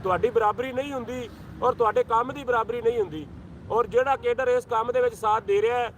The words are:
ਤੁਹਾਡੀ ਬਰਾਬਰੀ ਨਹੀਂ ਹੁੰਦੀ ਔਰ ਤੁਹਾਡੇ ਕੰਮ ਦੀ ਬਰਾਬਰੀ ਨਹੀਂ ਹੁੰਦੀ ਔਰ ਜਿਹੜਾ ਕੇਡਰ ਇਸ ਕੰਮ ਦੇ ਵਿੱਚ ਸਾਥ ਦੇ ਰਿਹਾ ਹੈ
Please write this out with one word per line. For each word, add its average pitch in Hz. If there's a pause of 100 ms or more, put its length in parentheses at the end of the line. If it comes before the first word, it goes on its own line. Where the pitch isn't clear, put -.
ਤੁਹਾਡੀ 185
ਬਰਾਬਰੀ 220
ਨਹੀਂ 277
ਹੁੰਦੀ 247 (340)
ਔਰ 247
ਤੁਹਾਡੇ 233
ਕੰਮ 240
ਦੀ 285
ਬਰਾਬਰੀ 233
ਨਹੀਂ 226
ਹੁੰਦੀ 156 (460)
ਔਰ 226
ਜਿਹੜਾ 262
ਕੇਡਰ 240
ਇਸ 247
ਕੰਮ 233
ਦੇ 247
ਵਿੱਚ 240
ਸਾਥ 214
ਦੇ 202
ਰਿਹਾ 233
ਹੈ 233